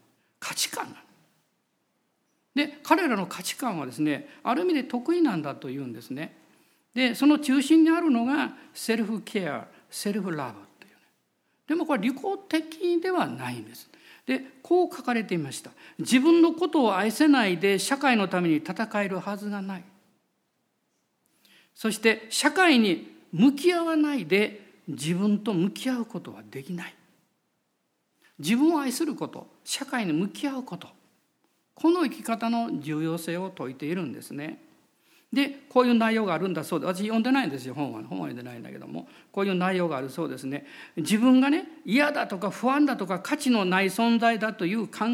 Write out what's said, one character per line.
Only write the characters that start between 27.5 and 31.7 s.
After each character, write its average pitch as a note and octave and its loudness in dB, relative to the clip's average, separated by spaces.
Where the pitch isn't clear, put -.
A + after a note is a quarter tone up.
自 D#3+ 0
分 D#4 4
を D4 0
愛 C4+ -2
す B3+ -2
る D4 -2
こ D3 -6
と、 - -16
社 - -8
会 A#3+ -4
に D#3+ 0
向 F3+ 0
き - -6
合 C4+ -4
う B3 -8
こ F#3 -12
と、 - -18